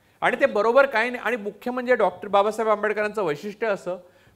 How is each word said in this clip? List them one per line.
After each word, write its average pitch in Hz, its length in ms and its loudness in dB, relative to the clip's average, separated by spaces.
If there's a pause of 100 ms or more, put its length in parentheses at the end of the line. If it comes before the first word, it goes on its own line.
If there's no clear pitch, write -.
(200)
आणि 196 200 0
ते 277 60 4
बरोबर 226 400 4
काही 240 240 0
नाही. 247 140 -10
आणि 226 120 -2
मुख्य 208 340 -8
म्हणजे 247 260 0
डॉक्टर 202 320 -2
बाबासाहेब 208 440 2
आंबेडकरांचं 208 500 -2
वैशिष्ट्य 196 440 -4
असं 190 300 -4 (400)